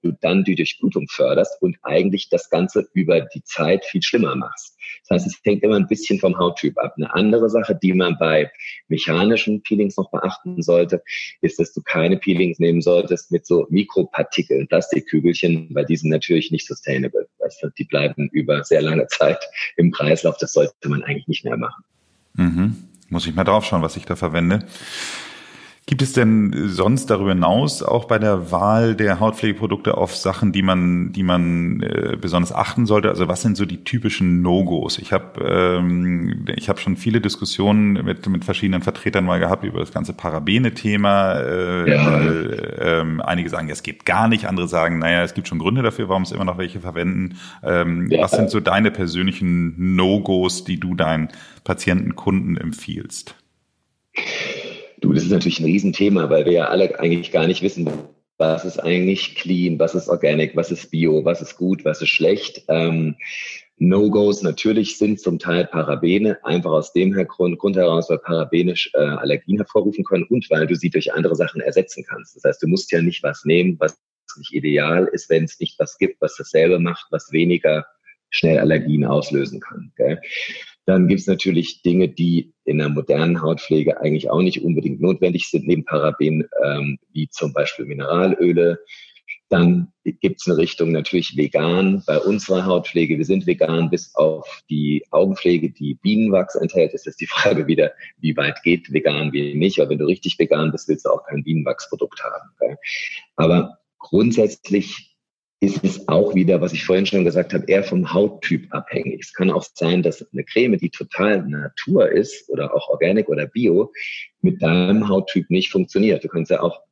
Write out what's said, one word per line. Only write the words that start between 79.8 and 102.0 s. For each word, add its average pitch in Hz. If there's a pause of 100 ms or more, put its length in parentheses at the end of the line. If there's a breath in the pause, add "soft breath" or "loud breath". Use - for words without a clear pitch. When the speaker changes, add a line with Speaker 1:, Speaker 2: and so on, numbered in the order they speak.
Speaker 1:
gell? - (640 loud breath)
Dann 92
gibt's 95
natürlich 87
Dinge, 87
die 85 (100)
in 76
der 76
modernen 76
Hautpflege 78
eigentlich 76
auch 80
nicht 92
unbedingt 78
notwendig 90
sind, -
neben 147
Paraben, 78 (160)
ähm, 71 (140)
wie 78
zum 76
Beispiel 73
Mineralöle. 85 (720 loud breath)
Dann 90 (320)
gibt's -
eine 87
Richtung 82
natürlich 80
vegan 85
bei 76
unserer 95
Hautpflege. 85
Wir 78
sind 95
vegan 82
bis -
auf 78
die 73
Augenpflege, 87
die 71
Bienenwachs 104
enthält. -
Es -
ist -
die -
Frage -
wieder, 78 (260 loud breath)
wie 76
weit 71
geht 85
vegan, 73
wie 71
nicht. 92
Aber 78
wenn 73
du 76
richtig 87
vegan 78
bist, -
willst 76
du -
auch -
kein 71
Bienenwachsprodukt -